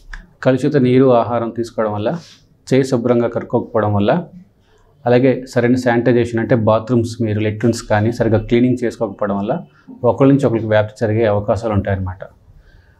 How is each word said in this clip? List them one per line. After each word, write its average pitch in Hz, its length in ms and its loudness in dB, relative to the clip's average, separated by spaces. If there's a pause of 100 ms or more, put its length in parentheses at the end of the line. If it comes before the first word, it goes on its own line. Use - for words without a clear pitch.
(420)
కలుషిత 139 340 0
నీరు, 127 360 4
ఆహారం 117 380 0
తీసుకోవడం 113 420 -4
వల్ల, 113 260 -4 (560)
చేయి 135 100 4
శుభ్రంగా 120 440 0
కడుక్కోకపోవడం 107 680 -2
వల్ల, 117 300 0 (800)
అలాగే 123 400 2
సరైన 120 300 0
శానిటైజేషన్ 120 640 0
అంటే 113 140 0
బాత్రూమ్స్ 110 680 0
మీరు 107 180 -2
లెట్రిన్స్ 107 420 -2
కానీ 107 300 0
సరిగ్గా 113 260 0
క్లీనింగ్ 120 460 0
చేసుకోకపోవడం 101 540 -4
వల్ల 117 260 -4 (400)
ఒకరి 123 240 2
నుంచి 139 180 4
ఒకరికి 113 200 -2
వ్యాప్తి 107 340 0
జరిగే 110 240 0
అవకాశాలు 107 480 0
ఉంటాయన్నమాట. 92 460 -2 (800)